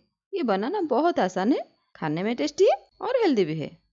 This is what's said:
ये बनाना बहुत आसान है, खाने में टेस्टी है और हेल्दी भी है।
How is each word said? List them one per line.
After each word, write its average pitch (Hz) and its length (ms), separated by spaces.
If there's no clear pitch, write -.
ये 381 100
बनाना 233 400
बहुत 311 360
आसान 190 340
है, 427 80
खाने 160 280
में 220 140
टेस्टी 302 280
है 508 120
और 494 160
हेल्दी 302 280
भी 156 100
है। 151 160